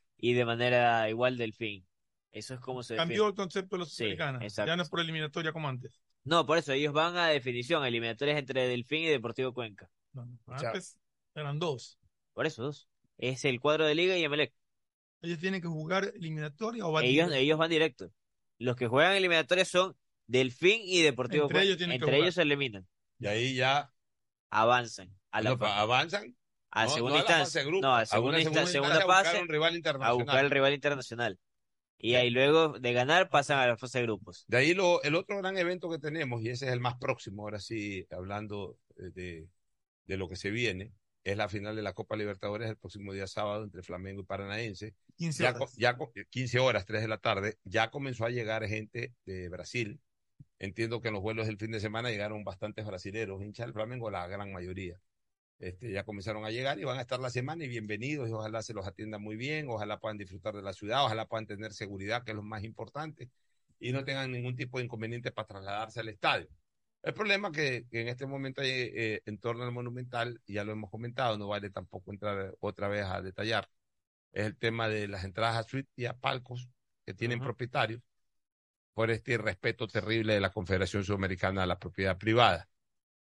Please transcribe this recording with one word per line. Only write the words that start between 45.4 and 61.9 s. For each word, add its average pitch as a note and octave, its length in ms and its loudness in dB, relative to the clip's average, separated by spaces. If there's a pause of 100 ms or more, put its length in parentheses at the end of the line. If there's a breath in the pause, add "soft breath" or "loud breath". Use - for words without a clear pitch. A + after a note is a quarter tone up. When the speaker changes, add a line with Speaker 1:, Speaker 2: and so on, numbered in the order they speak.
Speaker 3:
Ya B2+ 120 4
co-, - 100 -4
Speaker 2:
horas. - 120 -12
Speaker 3:
ya A#2+ 200 2
co-, D3+ 160 -10 (180)
quince B2 300 0
horas, A#2 260 4
tres G#2+ 160 -2
de A2+ 60 -2
la G#2+ 100 -4
tarde, G#2+ 460 0
ya A2 260 2
comenzó C3+ 340 -6
a A#2+ 60 0
llegar A2 360 -4
gente A2 460 -6 (140)
de F#2 220 -8
Brasil. F#2 520 -6 (600)
Entiendo A2 400 -4
que A#2 80 -4
en G#2+ 60 -2
los G2 80 -4
vuelos A2 260 -4
del G#2 100 -6
fin A2 140 -8
de A2 80 -4
semana A2 300 -4
llegaron G#2 340 -6
bastantes G#2 420 -8
brasileros, G2 560 -8
hinchas G#2+ 240 -10
del C3 80 -12
Flamengo, A2+ 360 -6
la F2+ 180 -4
gran G2+ 240 -8
mayoría. F#2 480 -8 (600)
Este, F#2 300 -10
ya G2 140 -4
comenzaron G#2+ 400 -8
a A2 60 -6
llegar C3+ 280 -2
y F#3+ 60 -8
van C3 140 -4
a - 20 -6
estar B2+ 180 -4
la B2+ 120 -6
semana C#3 340 -6
y C3+ 40 -8
bienvenidos, A#2 600 -6
y A2 40 -4
ojalá A2 300 -6
se A#2 120 -10
los G2 120 -6
atienda G#2+ 320 -10
muy G#2+ 180 -10
bien, D3 320 -6
ojalá G#2 300 -6
puedan G#2+ 180 -6
disfrutar G2+ 380 -10
de G2+ 80 -12
la F#2+ 100 -6
ciudad, A2+ 320 0
ojalá A2 220 -2
puedan A2 200 -6
tener G#2 260 -10
seguridad, G2+ 520 -4